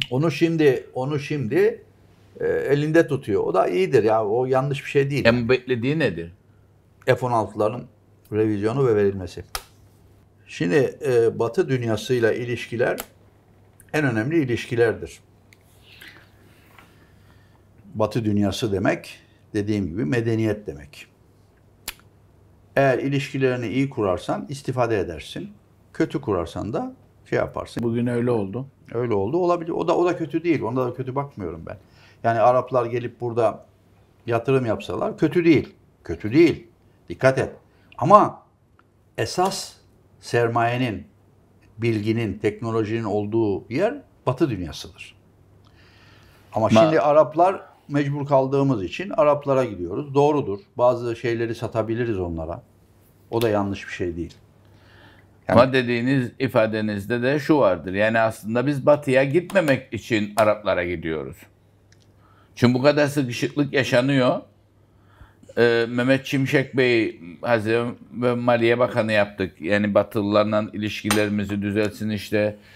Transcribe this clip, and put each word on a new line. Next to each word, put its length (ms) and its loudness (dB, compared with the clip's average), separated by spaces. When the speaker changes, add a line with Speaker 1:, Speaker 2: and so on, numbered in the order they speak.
Speaker 1:
Onu 200 0
şimdi, 640 2
onu 240 -4
şimdi, 640 -2
e, 60 -2
elinde 600 2
tutuyor. 380 -2
O 100 -2
da 140 2
iyidir 360 2
ya. 220 2
O 200 0
yanlış 380 0
bir 60 -12
şey 200 2
değil. 140 0
Speaker 2:
Hem 240 4
beklediği 500 0
nedir? 340 -2
Speaker 1:
F 200 2
on 60 -2
altıların 520 -2
revizyonu 540 0
ve 100 4
verilmesi. 480 -2
Şimdi, 600 0
e, 320 2
Batı 300 -2
dünyasıyla 640 0
ilişkiler 640 -4
en 120 0
önemli 380 0
ilişkilerdir. 800 -2
Batı 300 -2
dünyası 480 0
demek, 460 -2
dediğim 340 -2
gibi 160 -6
medeniyet 640 -2
demek. 420 -16
Eğer 200 4
ilişkilerini 680 -2
iyi 240 -2
kurarsan 580 -2
istifade 500 -2
edersin. 540 -8
Kötü 280 -2
kurarsan 520 -4
da 200 -6
şey 140 -2
yaparsın. 440 -4
Speaker 2:
Bugün 240 0
öyle 240 0
oldu. 360 -2
Speaker 1:
Öyle 200 -2
oldu. 220 0
Olabilir. 340 0
O 180 -4
da, 80 2
o 100 2
da 100 -2
kötü 280 -6
değil. 180 2
Onda 240 -2
da 80 -6
kötü 200 -8
bakmıyorum 520 -8
ben. 100 -12
Yani 160 2
Araplar 460 2
gelip 340 -6
burada 460 -2
yatırım 400 0
yapsalar 520 -4
kötü 260 0
değil. 300 4
Kötü 280 -8
değil. 340 4
Dikkat 300 2
et. 140 -2
Ama 440 6
esas 560 -2
sermayenin, 840 -2
bilginin, 600 -2
teknolojinin 640 -2
olduğu 680 -2
yer 300 -2
Batı 240 0
dünyasıdır. 680 -12
Ama 140 0
Speaker 2:
Ma- 140 6
Speaker 1:
şimdi 200 6
Araplar, 640 4
mecbur 380 -2
kaldığımız 580 2
için 260 -8
Araplara 540 2
gidiyoruz. 500 -8
Doğrudur. 440 2
Bazı 400 0
şeyleri 380 -2
satabiliriz 640 -2
onlara. 440 -6
O 120 -2
da 60 2
yanlış 400 -2
bir 40 -14
şey 240 -6
değil. 180 -10
Yani 120 8
Speaker 2:
Ama 120 6
dediğiniz 640 0
ifadenizde 840 0
de 160 0
şu 200 2
vardır. 360 2
Yani 240 2
aslında 480 -2
biz 200 -2
Batı'ya 380 4
gitmemek 680 0
için 440 -2
Araplara 480 2
gidiyoruz. 520 -6
Çünkü 200 4
bu 80 0
kadar 240 6
sıkışıklık 680 -2
yaşanıyor. 680 2
Ee, 300 4
Mehmet 380 0
Şimşek 500 0
Bey, 440 2
Hazine 420 0
ve 220 0
Maliye 440 2
Bakanı 340 0
yaptık. 480 0
Yani 340 0
Batılılarla 800 0
ilişkilerimizi 880 -2
düzeltsin 480 -2
işte. 460 -2